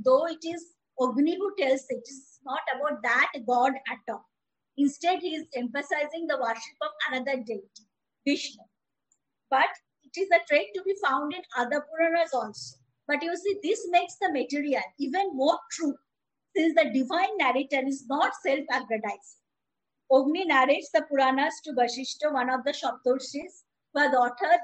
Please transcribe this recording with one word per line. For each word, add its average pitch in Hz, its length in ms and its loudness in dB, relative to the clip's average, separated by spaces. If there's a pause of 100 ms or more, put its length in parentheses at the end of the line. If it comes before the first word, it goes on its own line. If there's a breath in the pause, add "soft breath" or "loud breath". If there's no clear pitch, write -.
though 262 240 4
it 320 160 -8
is 339 300 -10 (280)
Agni 285 360 2
who 392 200 -4
tells 269 320 0
it, 233 80 -4
it - 120 -14
is - 340 -20
not 285 180 -6 (140)
about 269 280 -4
that 247 280 2 (160)
god 247 260 4 (160)
at 233 240 -10
all. - 120 -14 (520)
Instead, 285 420 2
he 339 160 -6
is 311 100 -8 (100)
emphasizing 294 720 -4
the 294 120 0
worship - 420 -6
of 302 80 -4 (200)
another 254 360 -4
deity, - 400 -12 (400)
Vishnu. - 380 -2 (840)
But 277 200 4 (340)
it 302 160 -12
is 381 120 0
a 339 160 8
trait 302 280 2
to 370 80 -8
be 381 200 0
found 285 300 0
in 359 80 -10 (160)
other 254 320 -2
Puranas 330 440 2
also. 214 440 -6 (300)
But 285 160 0
you 339 120 -4
see, 370 280 -2
this 381 260 -2
makes 349 320 2
the 370 100 2
material 277 520 -2 (160)
even 330 360 -2
more 277 220 2 (140)
true, 302 240 -4 (600)
since 320 200 2
the 302 180 4
divine 330 440 0
narrator 269 480 0
is 277 220 -4
not 294 260 0 (120)
self-aggrandizing. 226 960 -4 (720)
Agni 294 320 4
narrates 285 480 4
the 302 160 4
Puranas 269 540 2
to 302 80 -10
Vasishtha, 247 600 -2
one 254 180 0
of 254 140 -2
the 285 80 -2
Saptarshis, 285 920 -4 (300)
who 277 60 0
has 277 140 4
authored 254 500 4